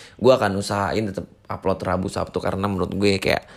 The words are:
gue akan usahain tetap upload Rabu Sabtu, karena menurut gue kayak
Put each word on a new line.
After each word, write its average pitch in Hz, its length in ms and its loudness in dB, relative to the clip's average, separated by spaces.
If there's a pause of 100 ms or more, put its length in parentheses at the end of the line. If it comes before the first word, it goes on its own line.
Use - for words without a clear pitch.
(160)
gue 123 160 6
akan 107 240 2
usahain 101 480 -2
tetap 92 240 -6 (240)
upload 95 320 -2
Rabu 92 240 0
Sabtu, 90 320 -4
karena 95 320 -2
menurut 90 240 -2
gue 98 240 4
kayak - 240 0 (140)